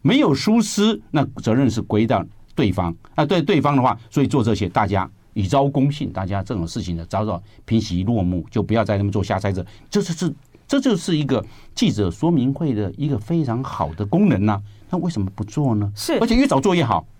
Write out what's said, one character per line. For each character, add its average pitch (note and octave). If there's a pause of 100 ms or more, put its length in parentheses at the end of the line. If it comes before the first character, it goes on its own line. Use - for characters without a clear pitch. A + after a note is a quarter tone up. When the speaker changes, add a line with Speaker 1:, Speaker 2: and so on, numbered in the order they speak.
Speaker 1:
没 G#3+
有 G#3+
疏 A3
失， G#3+ (100)
那 D3 (180)
责 A2
任 B2+
是 G#2+
归 A2
到 G#2+ (300)
对 A#2
方， F2 (200)
啊， D3+
对 E3+
对 D#3+
方 C#3+
的 C3
话， B2 (120)
所 C#3+
以 C3
做 A#2+
这 A2
些， F#2+
大 G#2+
家 F#2 (260)
以 G#2
昭 C#3
公 C#3+
信， C3
大 F#2+
家 F#2+
这 A2
种 F2
事 F#2+
情 E2+
呢， E2
早 G2+
早 F#2+ (220)
平 A2+
息 F#2
落 A2
幕， F2
就 G#2+
不 G#2
要 A2+
在 G#2
那 G2+
边 G2+
做 G2
瞎 F#2+
猜 G2+
测。 F#2+ (260)
这 G#3
就 F#3
是， E3 (320)
这 C#4
就 C4
是 F3
一 D3+
个 A#2+ (320)
记 G3+
者 G2+
说 D3+
明 C3+
会 C#3+
的 G2+
一 C#3+
个 C#3
非 E3
常 B2
好 -
的 G#2+
功 F3
能 G2+
啊。 G#2 (300)
那 F#3
为 E3+
什 A2
么 F#2+
不 -
做 C3
呢？ G2+
Speaker 2:
是。 -
Speaker 1:
而 A3+
且 -
越 C4
早 C4+
做 G3+
越 E3+
好 G2 (140)